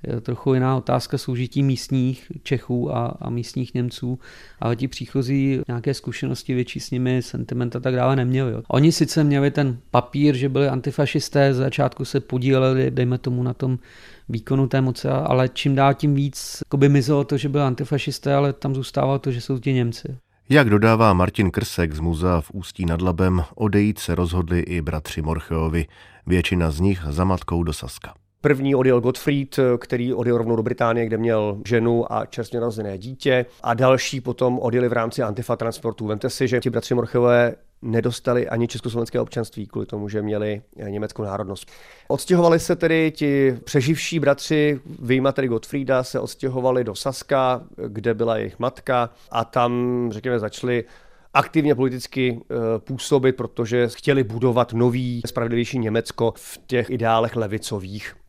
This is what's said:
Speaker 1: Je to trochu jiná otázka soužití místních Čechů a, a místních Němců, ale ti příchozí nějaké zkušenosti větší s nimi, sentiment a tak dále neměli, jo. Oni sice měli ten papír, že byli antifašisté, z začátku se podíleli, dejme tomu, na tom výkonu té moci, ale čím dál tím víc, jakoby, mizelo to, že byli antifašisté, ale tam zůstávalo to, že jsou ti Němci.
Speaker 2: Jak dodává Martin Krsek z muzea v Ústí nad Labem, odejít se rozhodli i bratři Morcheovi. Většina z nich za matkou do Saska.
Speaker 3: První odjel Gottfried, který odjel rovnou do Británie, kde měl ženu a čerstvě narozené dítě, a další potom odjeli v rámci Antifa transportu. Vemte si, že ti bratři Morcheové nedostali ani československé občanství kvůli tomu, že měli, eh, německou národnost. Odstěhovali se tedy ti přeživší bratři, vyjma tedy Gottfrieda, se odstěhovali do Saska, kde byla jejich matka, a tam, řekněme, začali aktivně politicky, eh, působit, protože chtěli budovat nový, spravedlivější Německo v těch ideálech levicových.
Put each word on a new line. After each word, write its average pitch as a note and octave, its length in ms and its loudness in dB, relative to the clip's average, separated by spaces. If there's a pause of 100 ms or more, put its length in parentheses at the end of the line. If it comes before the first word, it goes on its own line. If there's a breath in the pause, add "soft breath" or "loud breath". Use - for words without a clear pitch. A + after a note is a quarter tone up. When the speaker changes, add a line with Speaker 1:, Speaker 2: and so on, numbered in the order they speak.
Speaker 1:
Je A#2+ 120 -6
to A#2 60 -4
trochu B2+ 340 -2
jiná C3 220 2
otázka B2+ 420 -2
soužití B2+ 440 -4
místních C3 680 -2 (100)
Čechů B2 540 -2
a, A#2 100 -2
a - 240 -8
místních A#2+ 440 -6
Němců, B2 440 -4 (420 loud breath)
ale A#2 160 0
ti B2+ 120 -4
příchozí C3+ 800 -2
nějaké A#2+ 260 -2
zkušenosti C3 600 -6
větší B2 260 -4
s - 100 -12
nimi, B2+ 320 0
sentiment B2 540 -6
a B2 40 -4
tak B2+ 140 -2
dále B2+ 220 2
neměli, B2+ 360 0
jo. A2+ 160 -6
Oni D3 240 6
sice D#3 320 2
měli C#3+ 260 4
ten C3+ 280 0 (120)
papír, C#3+ 440 2
že C3 140 0
byli C#3 200 2
antifašisté, C#3 880 2
z - 20 2
začátku C3 480 0
se C3+ 160 -2
podíleli, C3 680 2
dejme B2+ 280 0
tomu, B2 240 -2
na B2 120 -2
tom C3 240 -2 (500 loud breath)
výkonu C3+ 380 0
té C3+ 140 0
moci, C3 280 0
ale C3 400 2
čím - 260 -2
dál C#3 200 4
tím D3 200 0
víc, - 520 -4
jakoby, C#3+ 220 4
mizelo C#3+ 360 4
to, C#3+ 120 -2
že C#3 120 -2
byli C#3+ 160 2
antifašisté, C3+ 720 -2
ale C#3 180 2
tam C#3 220 -4
zůstávalo C3+ 440 -2
to, C#3 120 -4
že A#2+ 100 -4
jsou C3+ 180 -4
ti C3+ 140 -2
Němci. B2 440 -2 (320)
Speaker 2:
Jak C3 220 6
dodává A2 420 8
Martin F2+ 380 2
Krsek E2+ 440 -2
z D2+ 60 -6
muzea E2+ 400 0
v - 120 -12
Ústí F#2 340 -6
nad E2 160 0
Labem, F2+ 420 2 (100)
odejít G#2 440 2
se - 160 -4
rozhodli F2 460 0
i F2 200 -4
bratři D2+ 420 -6
Morcheovi. D#2+ 640 -2 (400 loud breath)
Většina F2 440 2
z D2 100 -4
nich F#2 280 0
za D#2 160 0
matkou F2 380 0
do E2 100 -2
Saska. - 420 -12 (260)
Speaker 3:
První C#3 340 2
odjel B2+ 260 4
Gottfried, C3+ 560 -2 (220)
který B2 360 -4
odjel A#2+ 240 0
rovnou A#2 180 0
do A2 60 0
Británie, A#2 440 0
kde A2 100 -2
měl G#2+ 500 0
ženu A#2 460 2
a G#2+ 140 -2
čerstvě A#2 340 -8
narozené G#2 380 -4
dítě, B2+ 480 0 (160 loud breath)
a A#2 120 0
další C3 460 2
potom B2 380 -2
odjeli A#2+ 300 0
v A2+ 40 0
rámci A#2 300 -2
Antifa A2+ 340 -2
transportu. A2+ 500 -6
Vemte G#2+ 240 -4
si, C3 180 -2
že B2 120 2
ti A#2+ 100 -2
bratři A2+ 240 -2
Morcheové A#2+ 600 4 (280)
nedostali A#2+ 680 0
ani A#2 200 0
československé A#2 520 -4
občanství A2 460 -6
kvůli G#2+ 200 -8
tomu, G#2 220 -8
že G#2 140 -4
měli, G#2+ 400 -4 (140)
eh, G#2 140 -10
německou G#2+ 320 -8
národnost. G2 480 -8 (380 loud breath)
Odstěhovali E3+ 520 4
se E3+ 160 0
tedy D#3+ 340 2
ti C#3 540 2
přeživší D#3 560 0
bratři, C#3+ 600 2 (220)
vyjma C3 300 2
tedy C3+ 160 0
Gottfrieda, B2+ 540 0
se B2+ 180 -4
odstěhovali B2+ 640 -2
do G#2+ 100 -6
Saska, B2+ 680 -2 (260)
kde G#2+ 260 -2
byla A2+ 220 0
jejich G#2+ 220 -6
matka, B2 520 -2 (200 soft breath)
a A#2 140 0
tam, B2 680 0
řekněme, A#2 260 -4
začali A2+ 460 -4 (500 soft breath)
aktivně C#3+ 400 2
politicky, B2 680 -2
eh, - 140 -10 (240)
působit, C3 580 0
protože A#2+ 520 -2
chtěli C3+ 360 0
budovat A#2 480 0
nový, A#2+ 540 0
spravedlivější A#2 520 -2
Německo A2+ 580 -2
v - 300 -18
těch A#2+ 240 -2
ideálech A2+ 460 0
levicových. G#2 800 -6 (120)